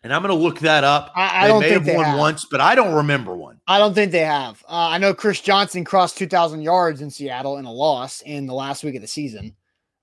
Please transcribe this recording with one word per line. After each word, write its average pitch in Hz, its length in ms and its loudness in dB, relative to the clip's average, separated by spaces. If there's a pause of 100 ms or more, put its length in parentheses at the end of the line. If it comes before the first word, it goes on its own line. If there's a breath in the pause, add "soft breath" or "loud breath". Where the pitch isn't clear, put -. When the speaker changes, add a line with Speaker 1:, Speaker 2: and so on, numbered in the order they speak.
Speaker 1:
And 120 80 -10
I'm 156 120 0
gonna 196 100 0
look 165 260 0
that 156 240 4
up. 143 320 2
Speaker 2:
I, 185 240 -2
I - 40 2
Speaker 1:
They 202 60 6
Speaker 2:
don't 220 120 6
Speaker 1:
may 156 80 2
Speaker 2:
think 190 100 4
Speaker 1:
have 156 60 -2
Speaker 2:
they 165 100 2
Speaker 1:
won 165 100 2
Speaker 2:
have. 143 120 0
Speaker 1:
once, 151 320 0
but 135 120 0
I 180 120 6
don't 208 220 2
remember 139 400 0
one. 76 320 -16
Speaker 2:
I 190 100 4
don't 208 160 4
think 202 180 2
they 165 140 2
have. 139 420 -4
Uh, 165 220 -2
I 165 80 0
know 196 160 2
Chris 202 260 -2
Johnson 196 440 0
crossed 180 340 0
two 190 100 -4
thousand 165 340 0
yards 160 400 0
in 147 100 -12
Seattle 139 460 -8
in 135 80 -14
a 120 60 -14
loss 135 500 -2
in 143 260 -10
the 127 60 -10
last 135 300 -8
week 143 120 -8
of 117 60 -14
the 110 60 -16
season. 107 480 -12 (480)